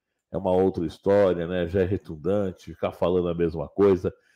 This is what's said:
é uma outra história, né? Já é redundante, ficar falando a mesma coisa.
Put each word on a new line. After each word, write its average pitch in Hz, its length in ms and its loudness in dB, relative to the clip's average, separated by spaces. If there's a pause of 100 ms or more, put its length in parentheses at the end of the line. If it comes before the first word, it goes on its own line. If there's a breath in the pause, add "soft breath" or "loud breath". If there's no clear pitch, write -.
(300)
é 85 80 -6
uma 92 140 -2
outra 92 340 2
história, 92 600 2
né? 90 180 -2
Já 92 140 -2
é 92 60 2
redundante, 90 880 -4
ficar 90 180 -6
falando 87 380 0
a 85 40 -4
mesma 82 360 -2
coisa. 95 440 2 (220 soft breath)